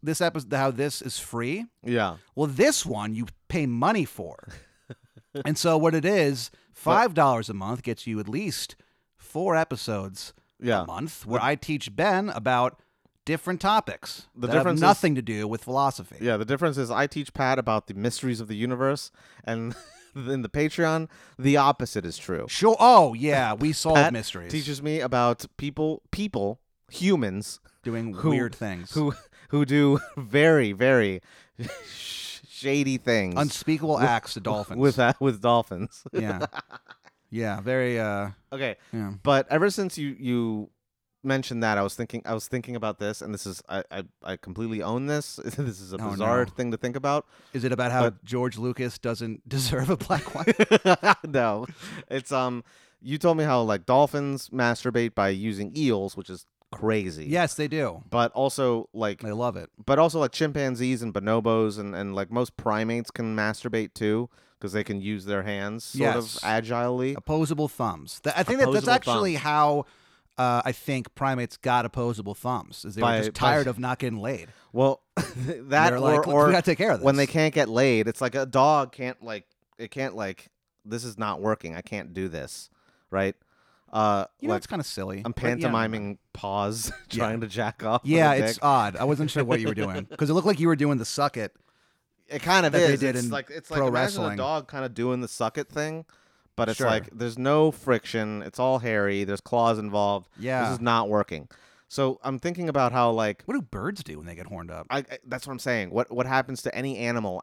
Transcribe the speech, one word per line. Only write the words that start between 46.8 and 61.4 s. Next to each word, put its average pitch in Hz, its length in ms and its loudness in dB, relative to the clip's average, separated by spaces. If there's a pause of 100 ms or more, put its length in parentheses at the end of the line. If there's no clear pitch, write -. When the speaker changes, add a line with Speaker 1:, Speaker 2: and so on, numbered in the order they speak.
Speaker 2:
about. 143 300 -2 (280)
Speaker 1:
Is 127 100 -4
it 127 80 0
about 123 200 0
how 123 120 2
Speaker 2:
But 113 200 0
Speaker 1:
George 123 340 -4
Lucas 123 420 -4
doesn't 113 500 -6
<laughs> - 0 -
deserve 131 400 0
a 190 80 2
black - 360 -2
wife? 196 880 4
Speaker 2:
<laughs> - 80 -12
No. 120 380 0 (440)
It's, 131 220 -6
um, 127 320 -2 (380)
you 139 160 -6
told 165 200 4
me 156 60 2
how, 131 180 4
like, 104 240 0
dolphins 139 640 2
masturbate 120 640 0
by 98 160 2
using 101 460 -4
eels, 110 400 0
which 98 140 -12
is 92 160 -14 (260)
crazy. 92 540 -2
Speaker 1:
Yes, 160 300 0
they 151 120 -4
do. 131 420 -4
Speaker 2:
But 117 220 2
also, 127 640 0
like, 104 280 -4
Speaker 1:
They 110 100 -8
love 110 260 -4
it. 87 120 -12 (140)
Speaker 2:
but 139 160 4
also, 160 200 4
like, 135 120 0
chimpanzees 131 720 0
and 113 120 -6
bonobos 110 640 2